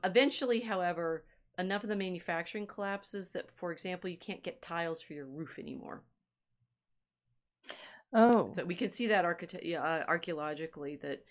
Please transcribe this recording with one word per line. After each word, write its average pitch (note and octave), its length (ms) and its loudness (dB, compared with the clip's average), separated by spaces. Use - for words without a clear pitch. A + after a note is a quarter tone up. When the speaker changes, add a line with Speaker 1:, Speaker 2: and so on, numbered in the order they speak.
Speaker 1:
eventually, A#3+ 560 4
however, F3 640 0
enough F#3+ 260 0
of G#3+ 60 -6
the G#3+ 60 2
manufacturing F#3 720 -2
collapses G3 600 -6
that, - 200 -8
for F3 220 -6
example, F3+ 380 -6
you F3 80 -6
can't - 260 -8
get - 180 -8
tiles E3 400 -2
for - 120 -14
your D3 120 -8
roof C#3+ 320 -8
anymore. - 460 -10
Speaker 2:
Oh. A3+ 400 8
Speaker 1:
So E3 100 -2
we F3 120 -2
can G#3 160 0
see A#3+ 160 -2
that G3 180 6
archite-, E3+ 380 -4
yeah, E3 200 -2
uh, D#3+ 240 2
archaeologically, D3+ 880 -2
that, C#3+ 340 -6